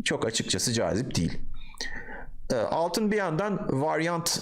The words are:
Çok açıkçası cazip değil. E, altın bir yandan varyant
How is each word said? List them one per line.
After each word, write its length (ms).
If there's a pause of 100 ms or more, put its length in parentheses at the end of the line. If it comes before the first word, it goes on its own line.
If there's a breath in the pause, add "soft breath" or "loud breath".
Çok 220
açıkçası 460
cazip 420
değil. 240 (1120 loud breath)
E, 40
altın 560
bir 40
yandan 640
varyant 600